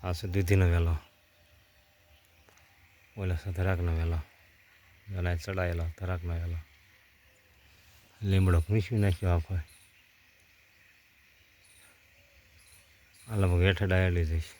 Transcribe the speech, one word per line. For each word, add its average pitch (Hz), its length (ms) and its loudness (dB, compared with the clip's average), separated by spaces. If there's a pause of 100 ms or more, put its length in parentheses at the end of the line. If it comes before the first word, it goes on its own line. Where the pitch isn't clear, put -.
આ 92 100 -4
છે 101 140 -8
દૂધીનો 95 380 4
વેલો. 85 320 2 (2250)
ઓલા 92 180 -2
છે 98 160 -6
ધરાકનો 87 440 0
વેલો. 82 240 0 (920)
વેલા 90 260 -2
ચડાયેલો 85 640 -4
ધરાકનો 87 360 -6
વેલો. 85 240 -6 (1700)
લીમડો 95 380 4
ભૂંસી 104 340 -2
નાખ્યો 95 400 2
આખો. 85 180 -4 (3750)
આ 110 80 -8
લગભગ 90 260 2
હેઠે 95 240 2
ડાયાલી 92 400 2
જઈશ. 80 340 -4